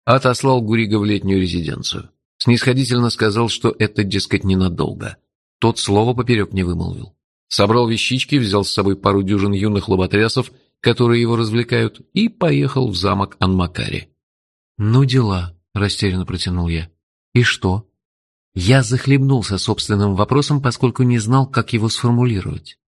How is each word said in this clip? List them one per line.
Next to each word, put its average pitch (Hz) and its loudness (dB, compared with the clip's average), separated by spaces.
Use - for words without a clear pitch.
Отослал 127 2
Гурига 110 0
в 101 0
летнюю 98 0
резиденцию. 85 -6
Снисходительно 120 2
сказал, 110 0
что - -2
это, 107 0
дескать, 98 -2
ненадолго. 92 -2
Тот 113 0
слова 110 2
поперёк 113 -2
не 95 0
вымолвил. 87 -6
Собрал 113 2
вещички, 127 -2
взял 104 2
с - -6
собой 98 0
пару 101 2
дюжин 101 0
юных 101 -2
лоботрясов, 101 0
которые 120 2
его 117 0
развлекают, 113 -2
и 220 0
поехал 139 0
в 95 -6
замок 98 -2
Анмакари». - -2
«Ну 113 4
дела», 101 0
растерянно 98 -2
протянул 87 -4
я. 82 -4
«И 123 4
что?» 98 -2
Я 120 4
захлебнулся 131 0
собственным 101 0
вопросом, 139 0
поскольку 123 0
не 123 2
знал, 127 2
как - -4
его 113 0
сформулировать. 120 -2